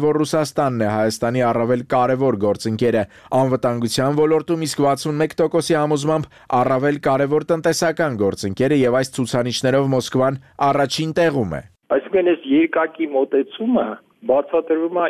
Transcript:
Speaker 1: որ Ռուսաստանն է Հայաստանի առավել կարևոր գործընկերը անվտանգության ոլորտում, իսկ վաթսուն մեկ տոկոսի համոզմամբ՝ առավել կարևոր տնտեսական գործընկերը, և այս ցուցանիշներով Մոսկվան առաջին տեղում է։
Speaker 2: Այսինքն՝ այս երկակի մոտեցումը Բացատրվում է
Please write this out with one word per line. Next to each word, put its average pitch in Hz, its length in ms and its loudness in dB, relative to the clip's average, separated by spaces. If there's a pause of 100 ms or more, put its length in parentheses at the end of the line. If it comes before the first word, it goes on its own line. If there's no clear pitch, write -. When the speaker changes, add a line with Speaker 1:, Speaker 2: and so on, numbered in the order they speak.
Speaker 1:
որ 151 200 2
Ռուսաստանն 143 560 -2
է 107 140 2
Հայաստանի 113 560 0
առավել 117 340 0 (100)
կարևոր 127 500 2
գործընկերը 110 600 0 (380)
անվտանգության 131 800 0
ոլորտում, 156 420 0
իսկ 147 240 -2
վաթսուն 147 320 -2
մեկ 156 240 -2
տոկոսի 160 380 0
համոզմամբ՝ 151 500 -2 (320)
առավել 135 400 0
կարևոր 143 480 0
տնտեսական 160 720 0
գործընկերը, 113 560 0
և 123 240 2
այս 135 160 -8
ցուցանիշներով 127 760 0
Մոսկվան 131 460 0 (320)
առաջին 147 480 -2
տեղում 139 340 0
է։ 69 80 -6 (320)
Speaker 2:
Այսինքն՝ 180 400 2
այս 139 140 -6
երկակի 160 680 0
մոտեցումը 139 720 0 (360)
Բացատրվում 160 800 0
է - 60 0